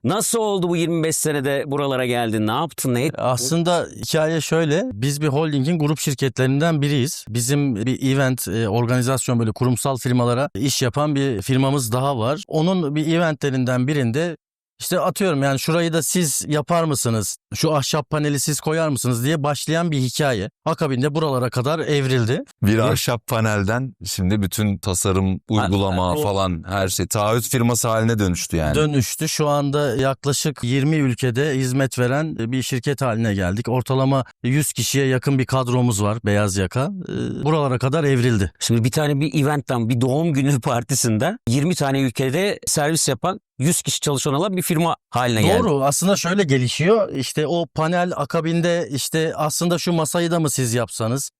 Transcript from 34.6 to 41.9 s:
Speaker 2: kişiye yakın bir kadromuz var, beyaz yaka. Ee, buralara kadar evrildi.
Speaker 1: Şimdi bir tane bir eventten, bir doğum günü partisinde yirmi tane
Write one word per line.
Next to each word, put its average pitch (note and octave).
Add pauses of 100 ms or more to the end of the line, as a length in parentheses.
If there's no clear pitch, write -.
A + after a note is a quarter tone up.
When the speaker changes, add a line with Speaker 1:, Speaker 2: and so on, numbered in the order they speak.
Speaker 2:
kişiye C3+
yakın C3
bir B2+
kadromuz B2
var, G#2
beyaz G#2
yaka. A#2+ (180)
Ee, B2
buralara C#3+
kadar C#3
evrildi. A#2+
Speaker 1:
Şimdi A#2
bir A#2
tane D3
bir D3+
eventten, C3+
bir A#2+
doğum D3
günü C3+
partisinde B2 (100)
yirmi D#3
tane C#3